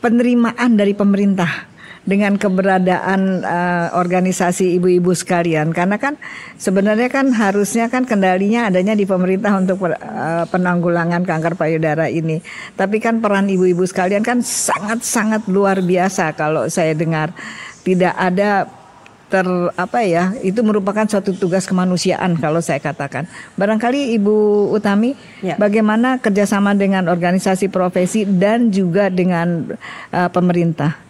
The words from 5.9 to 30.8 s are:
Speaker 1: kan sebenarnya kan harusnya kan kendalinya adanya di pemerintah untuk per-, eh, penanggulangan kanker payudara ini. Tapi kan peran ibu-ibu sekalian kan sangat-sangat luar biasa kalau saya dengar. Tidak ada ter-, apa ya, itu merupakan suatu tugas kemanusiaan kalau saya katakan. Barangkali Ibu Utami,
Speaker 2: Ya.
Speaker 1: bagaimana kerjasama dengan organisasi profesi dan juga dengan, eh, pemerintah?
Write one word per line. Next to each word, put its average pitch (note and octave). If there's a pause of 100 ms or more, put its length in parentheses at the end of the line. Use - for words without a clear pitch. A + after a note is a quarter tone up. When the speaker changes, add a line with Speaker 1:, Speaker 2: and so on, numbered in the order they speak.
Speaker 1:
kan C#4+ (400)
sebenarnya G#3
kan C4+
harusnya G#3
kan B3+
kendalinya G3+
adanya G3
di G3+
pemerintah F#3+
untuk F#3
per-, E3
eh, E3
penanggulangan F3
kanker E3
payudara D#3+
ini. D#3+ (320)
Tapi G3
kan A3+
peran G3+
ibu-ibu F#3
sekalian G3+
kan A#3+
sangat-sangat A3
luar F#3+
biasa F3+
kalau D3+
saya D#3+
dengar. D#3+ (560)
Tidak F#3
ada F#3+ (640)
ter-, F3+
apa G#3
ya, F#3
itu G3+
merupakan G#3
suatu G3
tugas F#3
kemanusiaan F3+
kalau D#3
saya C#3
katakan. C#3+ (240)
Barangkali A#3
Ibu G#3
Utami, G#3 (320)
Speaker 2:
Ya. F3
Speaker 1:
bagaimana A3
kerjasama G3+
dengan G3
organisasi F3+
profesi F#3
dan G3+
juga F#3
dengan, F3 (320)
eh, F3
pemerintah? E3+